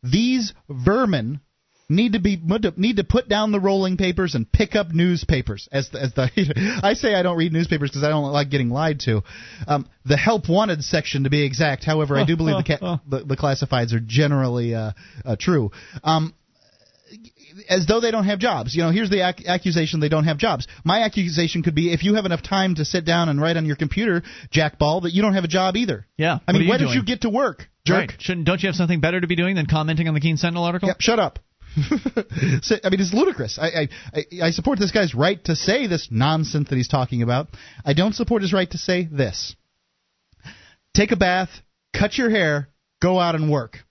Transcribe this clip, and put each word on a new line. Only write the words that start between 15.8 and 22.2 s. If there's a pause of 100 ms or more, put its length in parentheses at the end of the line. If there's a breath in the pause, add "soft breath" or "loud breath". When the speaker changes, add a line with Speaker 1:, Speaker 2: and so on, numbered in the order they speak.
Speaker 1:
Um, (1300)
as
though
they
don't
have
jobs.
You
know,
here's
the
ac-,
accusation
they
don't
have
jobs. (160 loud breath)
My
accusation
could
be
if
you
have